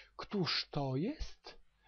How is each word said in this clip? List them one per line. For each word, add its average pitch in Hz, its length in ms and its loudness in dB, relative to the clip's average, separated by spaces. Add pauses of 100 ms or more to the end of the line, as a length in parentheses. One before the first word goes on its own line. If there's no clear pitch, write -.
(160)
Któż - 560 0
to 135 240 2
jest - 640 -2 (280)